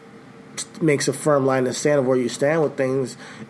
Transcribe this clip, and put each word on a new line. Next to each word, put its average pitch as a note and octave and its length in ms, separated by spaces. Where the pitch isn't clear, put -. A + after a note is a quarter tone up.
makes C#3+ 260
a C#3 60
firm C#3 340
line C3 120
in B2+ 80
the B2 60
sand D3 280
of B2 60
where C3 100
you A#2+ 120
stand D3 320
with C#3+ 160
things C3 400